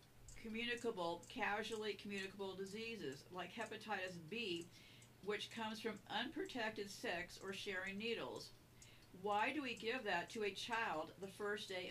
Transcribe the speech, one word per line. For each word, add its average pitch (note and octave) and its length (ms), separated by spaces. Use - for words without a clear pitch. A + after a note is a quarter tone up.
communicable, A3+ 880
casually G#3+ 640
communicable G3 600
diseases F#3+ 800
like F3+ 200
hepatitis G3 680
B, F#3+ 380
which G#3 260
comes A3 300
from G#3 180
unprotected A3 800
sex F3 540
or G3 100
sharing G3 460
needles. D#3+ 520
Why G#3 320
do D4 100
we A#3+ 120
give A#3 300
that F3 260
to G#3+ 140
a G3+ 80
child G3 580
the G3 60
first G#3 420
day F#3 220